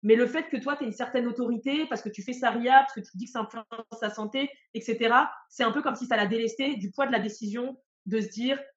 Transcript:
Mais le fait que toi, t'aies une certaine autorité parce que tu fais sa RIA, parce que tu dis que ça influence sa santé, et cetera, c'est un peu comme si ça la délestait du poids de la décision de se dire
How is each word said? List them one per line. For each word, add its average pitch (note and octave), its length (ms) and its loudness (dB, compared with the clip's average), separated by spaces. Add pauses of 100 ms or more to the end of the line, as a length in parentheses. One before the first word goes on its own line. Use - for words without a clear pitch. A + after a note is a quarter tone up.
Mais G#3+ 120 10
le B3 120 6
fait D4+ 220 -4
que C#4 80 -4
toi, C#4 200 -4
t'aies C#4+ 100 -4
une G#3+ 80 -4
certaine A#3+ 320 -2
autorité A#3+ 580 -2
parce A#3 160 -6
que - 80 -8
tu G#3 140 -10
fais B3+ 100 -8
sa B3 180 0
RIA, A#3+ 300 6
parce C4+ 140 0
que A3 60 -10
tu - 180 -14
dis A#3+ 80 -8
que - 60 -18
ça A#3 80 -6
influence A3 260 -8 (340)
sa A3 80 -2
santé, G#3+ 400 -4 (240)
et A3+ 80 -8
cetera, A#3 500 2 (200)
c'est - 120 -2
un A3+ 100 2
peu D4 100 -2
comme C4+ 120 0
si A#3+ 120 -8
ça A#3 100 0
la G#3 80 4
délestait A3+ 520 0
du F#3 140 -6
poids C#4 160 0
de B3+ 60 -2
la A3+ 60 2
décision A3+ 600 -4 (280)
de G#3+ 160 0
se - 60 -4
dire B3+ 300 -2 (180)